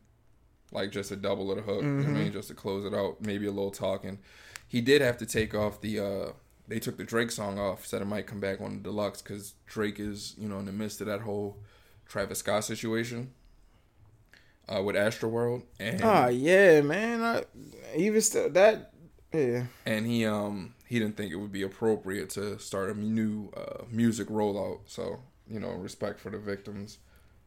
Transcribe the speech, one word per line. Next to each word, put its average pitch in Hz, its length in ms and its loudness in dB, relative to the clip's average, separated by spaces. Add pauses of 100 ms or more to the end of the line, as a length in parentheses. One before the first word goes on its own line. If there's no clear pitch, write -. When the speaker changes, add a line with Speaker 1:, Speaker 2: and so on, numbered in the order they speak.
(720)
Speaker 1:
Like, 98 220 -4
just 101 180 -6
a 98 60 -6
double 98 340 -2
of 98 60 0
the 104 60 -6
hook. 104 200 -2
You 147 60 0
know 139 80 0
what 139 80 2
I 143 60 2
Speaker 2:
Mm-hmm. 143 140 2
Speaker 1:
mean? 104 80 -2
Just 101 160 -8
to 76 60 -12
close 101 300 -4
it 98 80 -4
out. 98 300 -2
Maybe 104 240 -2
a 101 40 0
little 98 200 -2
talking. 98 480 -4 (500)
He 120 140 0
did 139 180 8
have 123 180 2
to 110 80 -6
take 110 280 -2
off 104 260 0
the, 107 180 -2
uh, 98 340 -2 (360)
they 113 100 -4
took 113 200 -6
the 95 60 -6
Drake 117 260 0
song 101 280 -4
off. 101 280 -2
Said 104 160 -4
it - 40 -4
might 101 200 -4
come 101 140 -10
back 98 200 -2
on 101 140 -6
the 101 80 -8
deluxe 101 400 -4
'cause 101 320 -12 (120)
Drake 107 320 -4
is, 104 380 -8
you 107 120 -8
know, 101 100 -4
in 101 80 -6
the 98 60 -6
midst 104 280 -6
of 98 60 -4
that 104 160 -2
whole 101 340 -4 (500)
Travis 98 340 -4
Scott 104 240 0
situation, 117 680 -4 (1400)
uh, 98 140 0
with 101 140 2
Astroworld. 113 680 0 (160)
And 117 240 -2
Speaker 2:
Ah, 180 260 8
yeah, 160 520 10
man. 214 420 0
I, 233 220 0 (520)
even 214 240 4
still, - 300 2
that, 196 420 6 (400)
yeah. 123 340 2 (200)
Speaker 1:
And 110 200 0
he, 117 180 2
um, 104 500 -2 (120)
he 123 120 0
didn't 107 180 0
think 101 160 -6
it 78 40 -6
would 101 160 -8
be 98 100 -4
appropriate 98 680 0
to 101 280 -6
start 95 320 -4
a 104 80 -4
new, 107 580 0
uh, - 340 -10
music 110 380 2
rollout. 101 580 0
So, 90 340 -8 (280)
you 110 120 -8
know, 90 120 -6
respect 95 480 -8
for 98 100 -10
the 104 80 -8
victims. 101 600 -10 (480)